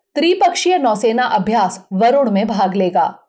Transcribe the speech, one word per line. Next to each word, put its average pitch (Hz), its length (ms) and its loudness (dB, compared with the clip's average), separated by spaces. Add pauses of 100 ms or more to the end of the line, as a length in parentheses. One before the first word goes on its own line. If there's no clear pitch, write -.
(160)
त्रिपक्षीय 349 640 0
नौसेना 233 460 0
अभ्यास 214 680 -2
वरुण 233 380 2
में 196 160 0
भाग 196 280 -2
लेगा। 180 540 -2